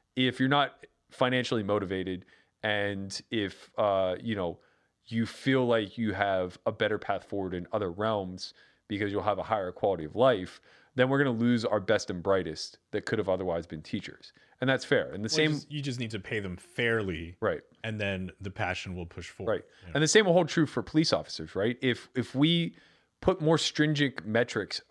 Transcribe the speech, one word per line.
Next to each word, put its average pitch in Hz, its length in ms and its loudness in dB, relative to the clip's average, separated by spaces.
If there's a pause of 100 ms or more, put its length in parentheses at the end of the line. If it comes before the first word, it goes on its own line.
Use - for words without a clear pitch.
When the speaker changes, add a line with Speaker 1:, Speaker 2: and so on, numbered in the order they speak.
(140)
Speaker 1:
If 127 240 0
you're 131 100 2
not 143 360 0 (260)
financially 123 520 2
motivated 95 640 -2 (360)
and 101 580 -4 (100)
if, 101 480 -4
uh, 95 440 2
you 113 140 -4
know, 90 220 -4 (480)
you 113 200 0
feel 131 400 0
like 113 320 0
you 110 140 0
have 92 540 0
a 117 60 0
better 104 260 0
path 98 260 -6
forward 95 280 -6
in 87 200 -6
other 104 180 -2
realms 98 640 -4 (320)
because 101 240 -2
you'll 98 120 -2
have 98 160 0
a 90 40 -2
higher 95 300 -2
quality 90 320 0
of 73 100 -10
life, 110 460 2 (340)
then 123 140 4
we're 135 100 2
gonna 143 120 4
lose 117 340 4
our 104 160 2
best 104 300 2
and 90 120 -4
brightest 90 560 -2 (140)
that 104 140 -4
could 113 120 -2
have 95 100 -2
otherwise 90 380 -2
been 78 160 -10
teachers. - 500 -10 (280)
And 131 100 0
that's 131 140 0
fair. 92 260 2
And 98 140 -6
the 110 120 -2
Speaker 2:
Well, 156 60 4
you 156 60 4
Speaker 1:
same 156 40 0
Speaker 2:
just, 143 200 -6
you 147 100 -6
just 131 160 -4
need 117 140 -6
to 107 80 -6
pay 113 180 -6
them 95 180 -6
fairly. 95 840 -2
Speaker 1:
Right. 90 200 0 (220)
Speaker 2:
And 110 180 -6
then 95 300 -2 (100)
the 98 100 -10
passion 92 440 -4
will 87 120 -8
push 90 240 -14
forward. 107 220 -6
Speaker 1:
Right. 92 120 -4 (220)
Speaker 2:
Yeah. 85 80 -16
Speaker 1:
And 147 80 2
the 156 60 4
same 214 180 6
will 175 60 6
hold 170 160 4
true 160 180 2
for - 140 -4
police - 320 0
officers, 80 440 -4
right? 113 240 0
If, 123 340 0
if 120 220 -4
we 165 400 2 (440)
put 185 200 2
more 156 180 4
stringent 147 680 0
metrics 110 540 0 (100)